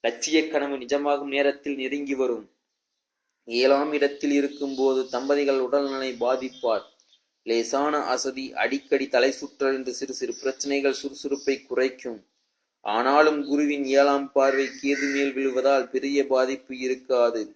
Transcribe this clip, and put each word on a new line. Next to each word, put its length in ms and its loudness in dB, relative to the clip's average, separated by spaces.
லட்சிய 340 0
கனவு 280 -2
நிஜமாகும் 540 -2
நேரத்தில் 460 0
நெருங்கி 380 -4
வரும். 280 -2
ஏழாம் 440 4
இடத்தில் 460 0
இருக்கும்போது 720 0
தம்பதிகள் 520 0
உடல்நலை 500 -2
பாதிப்பார். 640 -2
லேசான 480 0
அசதி, 480 -4
அடிக்கடி 560 -2
தலை 240 4
சுற்றல் 440 -2
என்று 180 -6
சிறு 200 -8
சிறு 200 -6
பிரச்சனைகள் 680 -2
சுறுசுறுப்பை 600 -4
குறைக்கும். 580 -2
ஆனாலும் 600 4
குருவின் 420 0
ஏழாம் 460 4
பார்வை 360 2
கேது 400 -2
மேல் 260 0
விழுவதால் 560 2
பெரிய 360 0
பாதிப்பு 520 0
இருக்காது. 680 0